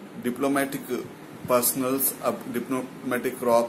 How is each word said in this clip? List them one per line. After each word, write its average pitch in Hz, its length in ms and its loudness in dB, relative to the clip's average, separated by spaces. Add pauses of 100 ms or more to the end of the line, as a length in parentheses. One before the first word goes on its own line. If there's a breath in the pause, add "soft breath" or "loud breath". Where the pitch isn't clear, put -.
(220)
diplomatic 135 600 0 (680)
personals, 127 720 2
uh, 123 80 2 (220)
diplomatic 123 880 -2
corps 117 280 6